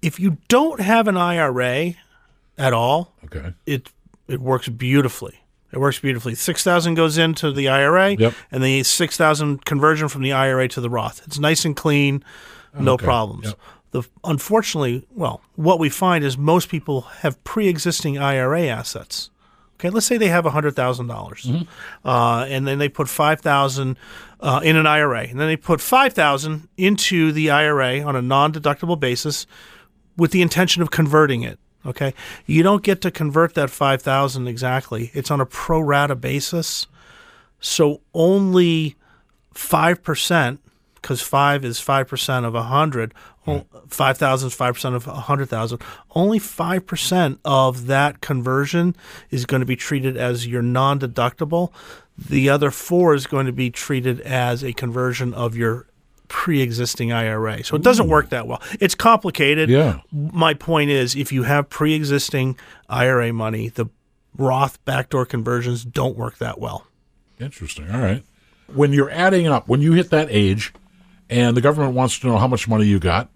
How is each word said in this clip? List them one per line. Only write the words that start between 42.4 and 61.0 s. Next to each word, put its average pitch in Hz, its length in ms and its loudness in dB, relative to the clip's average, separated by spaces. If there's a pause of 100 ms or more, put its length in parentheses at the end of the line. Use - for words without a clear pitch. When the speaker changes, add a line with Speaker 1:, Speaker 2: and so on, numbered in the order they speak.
Speaker 1:
of 117 100 -4
a 113 80 -2
hundred, 127 500 -2 (320)
well, 147 260 -4
Speaker 2:
Right. - 160 -20
Speaker 1:
five 135 300 0
thousand 131 300 0
is 120 60 -8
five 123 200 -2
percent 127 220 -6
of 120 120 -8
a - 60 -14
hundred 139 360 -4
thousand. 117 300 -4 (340)
Only 202 260 2
five 180 460 -4
percent 170 600 -2
of 131 420 2
that 139 320 0
conversion 139 760 0 (360)
is 127 160 -4
gonna 131 180 0
be 123 140 -2
treated 131 400 -4
as 120 280 -2
your 120 180 -4
non-deductible. 135 1080 0 (460)
The 139 320 0
other 143 220 2
four 175 420 2
is 135 140 0
going 135 180 -2
to 127 80 -4
be 127 160 -2
treated 127 520 -4
as 123 400 -2
a 127 120 -8
conversion 123 600 -4
of 117 220 -4
your 117 320 -2 (400)
pre-existing 120 840 -2
I 113 160 -2
R 110 180 -4
A. 107 160 -6
So - 120 -6
it 151 80 -2
doesn't 233 240 6
Speaker 2:
Ooh. - 20 0
Speaker 1:
work 151 200 4
that 117 180 -6
well. 117 140 -8 (180)
It's 190 160 2
complicated. 160 760 2
Speaker 2:
Yeah. 127 300 4 (120)
Speaker 1:
My 156 420 0
point 147 360 0
is, 127 260 0